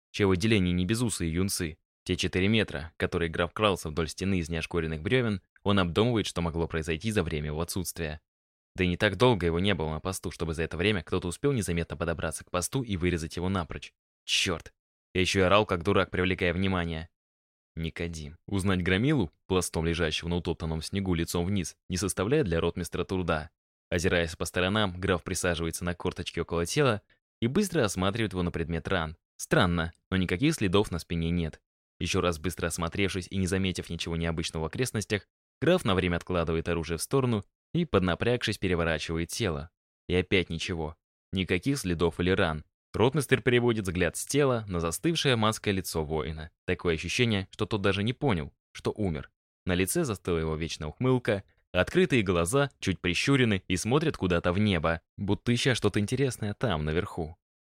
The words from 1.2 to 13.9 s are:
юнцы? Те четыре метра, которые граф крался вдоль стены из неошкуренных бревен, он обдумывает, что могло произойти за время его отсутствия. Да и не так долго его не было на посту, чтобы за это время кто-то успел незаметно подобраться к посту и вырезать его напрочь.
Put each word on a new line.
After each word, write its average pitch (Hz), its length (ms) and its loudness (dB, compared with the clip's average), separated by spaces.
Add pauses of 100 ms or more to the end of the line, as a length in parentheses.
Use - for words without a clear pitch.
юнцы? 90 440 -2 (260)
Те 92 120 -2
четыре 92 320 0
метра, 90 500 0
которые 85 320 -2
граф 82 240 -2
крался 95 360 0
вдоль 78 200 -2
стены 95 300 -2
из 78 100 -4
неошкуренных 80 520 -4
бревен, 107 400 0 (220)
он 101 160 4
обдумывает, 101 480 2
что - 140 -4
могло 82 260 -2
произойти 82 440 -4
за 104 120 2
время 78 240 -4
его 76 140 -4
отсутствия. 85 600 -6 (540)
Да 92 80 2
и 90 40 4
не 87 100 2
так 98 200 2
долго 104 300 4
его 85 120 2
не 101 140 2
было 80 160 -2
на 78 100 -4
посту, 92 300 -6
чтобы 80 240 -4
за 80 100 -4
это 78 140 -6
время 95 240 2
кто-то 90 260 -4
успел 139 260 -2
незаметно 85 440 -2
подобраться 82 460 -4
к - 80 -14
посту 123 320 -2
и 101 140 -4
вырезать 82 380 -2
его 87 140 -4
напрочь. - 440 -6 (320)